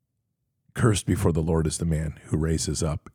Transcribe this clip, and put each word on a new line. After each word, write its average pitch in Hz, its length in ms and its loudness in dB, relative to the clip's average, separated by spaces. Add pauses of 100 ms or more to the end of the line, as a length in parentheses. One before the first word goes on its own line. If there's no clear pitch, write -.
(760)
Cursed 107 320 2
before 87 260 2
the 80 80 0
Lord 80 260 2
is 78 120 -4
the 85 60 -4
man 78 420 -2
who - 100 -4
raises 78 460 -2
up 78 320 -4